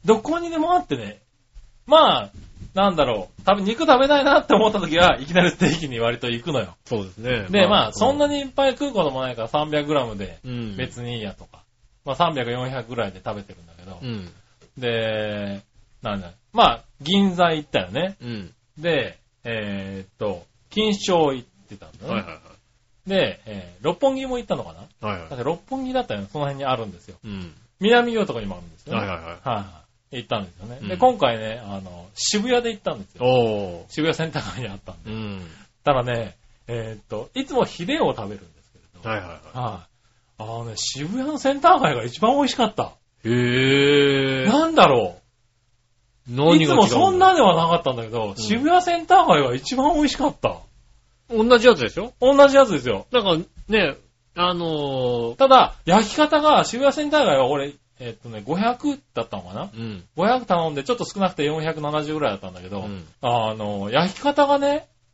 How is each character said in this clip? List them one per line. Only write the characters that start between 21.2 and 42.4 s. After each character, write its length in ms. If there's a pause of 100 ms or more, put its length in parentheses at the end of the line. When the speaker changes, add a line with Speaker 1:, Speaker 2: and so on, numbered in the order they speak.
Speaker 1:
行 100
っ 40 (200)
て 80
た 120
ん 100
だ 80
ね。 60
Speaker 2:
は 80
い 20
は 60
い 40
は 40
い。 40 (680)
Speaker 1:
で、 380
え 340
ー、 40
六 160
本 160
木 100
も 120
行 60
っ 40
た 80
の 60
か 120 (260)
な？ 80
Speaker 2:
は 80
い 40
は 60
い。 40
Speaker 1:
な 60
ん 20
か 60
六 240
本 180
木 60
だ 80
っ 60
た 80
よ 60
ね。 100
そ 80
の 60
辺 140
に 60
あ 120
る 100
ん 60
で 80
す 80
よ。 160
Speaker 2:
う 40
ん。 240 (280)
Speaker 1:
南 320
行 140
と 80
か 60
に 60
も 100
あ 40
る 40
ん 60
で 80
す 80
よ 80
ね。 60
Speaker 2:
は 60
い 20
は 60
い 20
は 60
い。 40
Speaker 1:
は 60
い 80 (160)
は 60 (500)
い。 60
行 80
っ 20
た 120
ん 40
で 60
す 80
よ 80
ね。 160
Speaker 2:
う 20
ん。 40
Speaker 1:
で、 80
今 220
回 200
ね、 260
あ 160
の、 340
渋 340
谷 140
で 80
行 80
っ 40
た 120
ん 80
で 60
す 60
よ。 120
Speaker 2:
お 600
ー。 40
Speaker 1:
渋 140
谷 80
セ 120
ン 60
タ 80
ー 140
街 80
に 60
あ 60
っ 40
た 140
ん 100
で。 100
Speaker 2:
う 20
ん。 320 (380)
Speaker 1:
た 100
だ 80
ね、 340 (300)
え 320
ー 20
っ 80
と、 260
い 100
つ 100
も 100
ヒ 220
レ 140
を 140
食 140
べ 80
る 60
ん 20
で 180
す 100
け 60 (200)
れ 40
ど。 60
Speaker 2:
は 80
い 40
は 40
い 40
は 60
い。 40 (340)
Speaker 1:
は 120
い。 580
あ 40
の 180
ね、 120
渋 420
谷 60
の 140
セ 140
ン 80
タ 100
ー 100
街 140
が 100
一 160
番 160
美 60